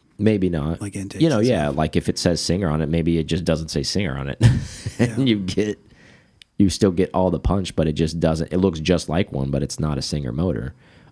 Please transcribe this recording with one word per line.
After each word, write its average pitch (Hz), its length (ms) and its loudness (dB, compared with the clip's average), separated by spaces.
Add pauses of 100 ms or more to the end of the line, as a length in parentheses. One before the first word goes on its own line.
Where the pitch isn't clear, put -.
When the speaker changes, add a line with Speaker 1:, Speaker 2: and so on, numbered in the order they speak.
(180)
Speaker 1:
Maybe 98 320 4
not. 80 320 -2
Speaker 2:
Like 101 140 -8
intakes 98 260 -4
Speaker 1:
You 165 80 6
know, 117 100 2
Speaker 2:
and 117 80 4
Speaker 1:
yeah, 90 180 2
Speaker 2:
stuff. 71 100 -2
Speaker 1:
like 78 200 -2
if 82 140 2
it - 80 -4
says 85 240 0
Singer 90 300 0
on 78 100 0
it, 73 80 -2
maybe 82 300 2
it 76 60 0
just 82 200 -2
doesn't 80 240 0
say 73 140 -2
Singer 80 340 -2
on 69 120 -6
it. - 120 -6
<laughs> - 580 -2
And 117 200 0
Speaker 2:
Yeah. 135 60 0
Speaker 1:
you 107 160 2
get, 98 380 -2 (800)
you 98 140 4
still 101 180 2
get 87 240 0
all 92 160 2
the 82 100 0
punch, 92 360 -2
but 78 120 2
it 78 60 0
just 82 260 -2
doesn't, 80 320 0
it 87 60 -2
looks 92 220 2
just 80 300 0
like 85 220 0
one, 69 200 -2
but 71 100 0
it's - 180 -6
not 73 200 -2
a - 20 -6
Singer 69 300 -6
motor. 65 420 -4 (380)